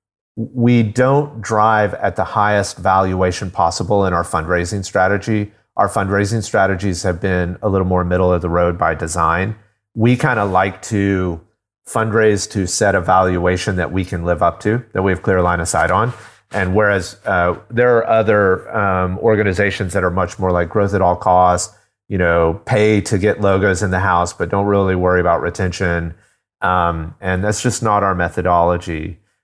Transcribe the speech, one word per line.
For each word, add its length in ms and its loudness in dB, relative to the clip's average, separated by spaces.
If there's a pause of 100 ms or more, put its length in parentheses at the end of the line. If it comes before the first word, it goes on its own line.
(360)
we 460 2
don't 580 0
drive 540 2
at 220 -4
the 80 -2
highest 540 0
valuation 720 0
possible 540 0
in 80 0
our 100 0
fundraising 600 -4
strategy. 680 -2 (240)
Our 120 2
fundraising 540 -2
strategies 640 0
have 160 -2
been 420 -2
a 60 -2
little 180 0
more 180 0
middle 280 2
of 100 0
the 60 -4
road 280 0
by 180 0
design. 640 -2 (380)
We 220 2
kinda 280 0
like 380 0
to 580 -2 (480)
fundraise 600 0
to 160 -2
set 280 0
a 60 0
valuation 760 0
that 160 -2
we 120 -2
can 200 -8
live 180 -2
up 180 0
to, 320 -2
that 100 -2
we 100 2
have 100 -4
clear 180 2
line 200 0
of 80 -4
sight 220 0
on. 220 0 (400)
And 220 -2
whereas, 420 0 (100)
uh, 300 0 (140)
there 280 2
are 80 0
other, 720 2
um, 420 0
organizations 720 0
that 120 0
are 60 0
much 280 -2
more 120 0
like 180 0
growth 260 0
at 80 0
all 140 4
costs, 600 2 (320)
you 100 -4
know, 480 2
pay 360 2
to 160 -2
get 220 0
logos 420 2
in 80 -2
the 100 -2
house, 320 0
but 160 -6
don't 180 0
really 300 2
worry 240 2
about 200 2
retention. 760 -4 (460)
Um, 600 -2
and 240 -2
that's 180 -2
just 200 -4
not 200 0
our 120 0
methodology. 1040 -2 (240)